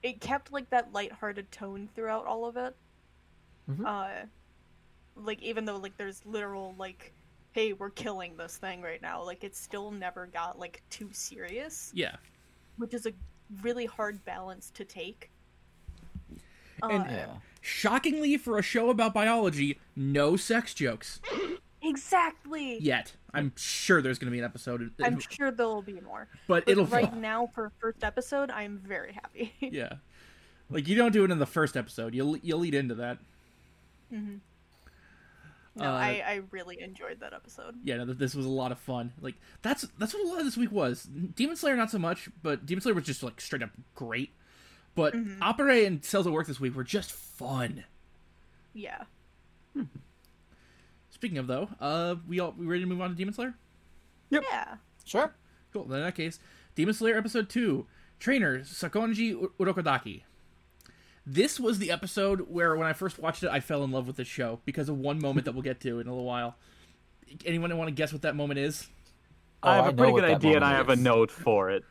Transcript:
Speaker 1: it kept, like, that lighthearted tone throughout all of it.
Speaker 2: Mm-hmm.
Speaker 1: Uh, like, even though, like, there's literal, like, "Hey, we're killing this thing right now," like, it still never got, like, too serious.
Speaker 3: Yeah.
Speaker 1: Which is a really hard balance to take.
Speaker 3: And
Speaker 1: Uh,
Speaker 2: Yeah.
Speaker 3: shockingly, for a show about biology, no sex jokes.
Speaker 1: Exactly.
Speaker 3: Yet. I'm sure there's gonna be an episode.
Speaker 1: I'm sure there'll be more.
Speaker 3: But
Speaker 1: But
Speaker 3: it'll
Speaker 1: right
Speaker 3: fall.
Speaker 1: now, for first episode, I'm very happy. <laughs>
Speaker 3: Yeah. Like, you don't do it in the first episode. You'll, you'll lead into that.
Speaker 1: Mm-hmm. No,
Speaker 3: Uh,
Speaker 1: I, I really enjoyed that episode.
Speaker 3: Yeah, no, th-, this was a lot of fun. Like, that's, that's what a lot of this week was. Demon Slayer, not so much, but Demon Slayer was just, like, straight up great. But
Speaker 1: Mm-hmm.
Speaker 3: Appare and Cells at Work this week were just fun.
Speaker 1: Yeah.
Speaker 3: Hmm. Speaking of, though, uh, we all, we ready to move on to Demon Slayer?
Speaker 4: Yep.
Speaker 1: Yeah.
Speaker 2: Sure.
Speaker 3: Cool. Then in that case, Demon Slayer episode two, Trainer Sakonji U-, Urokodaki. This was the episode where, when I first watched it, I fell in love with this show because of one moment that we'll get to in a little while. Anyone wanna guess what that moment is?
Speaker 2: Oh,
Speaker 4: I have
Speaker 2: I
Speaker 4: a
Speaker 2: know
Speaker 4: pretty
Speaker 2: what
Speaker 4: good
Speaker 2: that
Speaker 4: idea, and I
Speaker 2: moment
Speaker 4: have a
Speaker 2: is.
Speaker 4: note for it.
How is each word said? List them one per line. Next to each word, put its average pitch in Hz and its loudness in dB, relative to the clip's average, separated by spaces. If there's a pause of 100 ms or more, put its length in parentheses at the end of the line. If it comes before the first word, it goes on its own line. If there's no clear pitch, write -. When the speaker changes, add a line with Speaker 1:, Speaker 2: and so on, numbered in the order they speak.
Speaker 1:
it 233 -4
kept, 277 -4
like, 277 -8
that 240 2
lighthearted 202 -6
tone 196 -10
throughout 220 -4
all 226 -4
of 233 -8
it. 254 -6 (960)
Speaker 2:
Mm-hmm. 165 -4
Speaker 1:
Uh, 202 -4 (1040)
like, 214 -8
even 220 -4
though, 202 -4
like, 196 -10
there's 196 -10
literal, 196 -8
like, 190 -14 (400)
"Hey, 220 2
we're 202 -8
killing 185 -8
this 170 -12
thing 185 -8
right 175 -10
now," 170 -8
like, 185 -10
it 196 -12
still 208 -10
never 180 -8
got, 175 -6
like, 175 -14
too 208 -14
serious. 196 -10
Speaker 3:
Yeah. 165 -4 (600)
Speaker 1:
Which 226 -8
is 233 -8
a 220 -6 (480)
really 240 -4
hard 208 -6
balance 185 -12
to - -14
take. 190 -14 (1500)
Speaker 3:
And 208 0
Speaker 1:
Uh, 165 -4
Speaker 2:
Yeah. 101 -6 (340)
Speaker 3:
shockingly, 285 0
for 226 0
a 208 2
show 226 2
about 220 4
biology, 202 2 (180)
no 139 4
sex 233 0
jokes. - -4 (640)
Speaker 1:
Exactly. 302 0
Speaker 3:
Yet. 127 0 (200)
I'm 143 0
sure - 2
there's 131 0
gonna 123 -4
be 120 -4
an 120 -4
episode. 120 -6 (120)
Speaker 1:
I'm 240 2
sure 277 -4
there'll 226 -2
be 196 -12
more. - -14 (180)
Speaker 3:
But 170 4
Speaker 1:
But 196 6
Speaker 3:
it'll 196 6
Speaker 1:
right 240 4
Speaker 3:
fall. 226 -6
Speaker 1:
now, 220 -2
for 220 -8
first 226 -4
episode, 262 -2
I'm 208 -8
very 190 -8
happy. - -10
<laughs> - -20
Speaker 3:
Yeah. 151 -6 (720)
Like, 143 -2
you 196 4
don't 233 6
do 202 8
it 185 4
in 165 2
the 143 4
first 156 0
episode. 113 -6
You'll, 143 0
you'll 165 -2
lead 170 0
into 131 0
that. 120 -6 (960)
Speaker 1:
Mm-hmm. 208 -8 (1400)
No, 175 -6
Speaker 3:
Uh, 139 0
Speaker 1:
I, 190 0
I 196 -2 (100)
really 180 -12
enjoyed - -12
that - -12
episode. - -16
Speaker 3:
Yeah, 123 -4
no, 123 -6
th-, 127 -6
this 135 0
was 135 -4
a 131 -2
lot 131 -2
of 120 -8
fun. 120 -6 (100)
Like, 131 -10 (260)
that's, 254 -2 (120)
that's 214 -4
what 415 -2
a 339 0
lot 349 -4
of 311 0
this 262 -2
week 233 0
was. 139 0
Demon 185 -2
Slayer, 277 2
not 226 0
so 220 -2
much, 170 -2 (120)
but 147 -2
Demon 180 -2
Slayer 226 2
was 165 0
just, - -4
like, 120 -8
straight 131 -6
up 104 -10 (240)
great. 120 -6 (640)
But 151 4
Speaker 1:
Mm-hmm. 208 -4
Speaker 3:
Appare 233 6
and 170 0
Cells 196 2
at 165 2
Work 156 2
this 131 -6
week 131 0
were 131 -4
just 190 -2
fun. - -6 (880)
Speaker 1:
Yeah. - -12 (720)
Speaker 3:
Hmm. 269 -4 (1300)
Speaking 185 -4
of, 131 -4
though, 139 -2 (100)
uh, 170 0 (120)
we 175 -2
all, 170 -2
we 170 -8
ready 180 0
to 185 -2
move 180 -2
on 180 -2
to 175 -4
Demon 190 -4
Slayer? 240 -6 (800)
Speaker 4:
Yep. 294 4
Speaker 1:
Yeah. - -4 (300)
Speaker 2:
Sure. - 0 (380)
Speaker 3:
Cool. 202 -6
Then 135 -4
in 156 -2
that 180 -4
case, 165 -6 (360)
Demon 185 2
Slayer 226 2
episode 220 0
two, 196 2 (340)
Trainer 143 2
Sakonji 208 -2
U-, 208 0
Urokodaki. 160 0 (1000)
This 170 2
was 233 2
the 175 0
episode 196 0
where, 170 4
when 160 0
I 156 2
first 190 -4
watched 160 -4
it, 175 0
I 139 0
fell 143 -2
in 131 -2
love 131 -2
with 131 -8
this 127 -6
show 117 -4
because 143 -2
of 147 -2
one 143 0
moment 135 2
that 139 -2
we'll 127 -4
get 127 -4
to 117 -2
in 117 -6
a - -8
little 127 -4
while. 120 -4 (880)
Anyone 170 0
wanna 160 -2
guess 147 0
what 147 -6
that 151 2
moment 143 0
is? 147 -2 (760)
Speaker 2:
Oh, - 6
Speaker 4:
I 185 10
have 190 8
Speaker 2:
I - 6
Speaker 4:
a - 2
Speaker 2:
know 131 2
Speaker 4:
pretty 262 10
Speaker 2:
what 226 10
Speaker 4:
good 170 8
Speaker 2:
that 156 10
Speaker 4:
idea, 156 10
and 143 8
I 143 8
Speaker 2:
moment 135 6
Speaker 4:
have 131 8
a - 4
Speaker 2:
is. 123 4
Speaker 4:
note 113 8
for 101 4
it. 98 2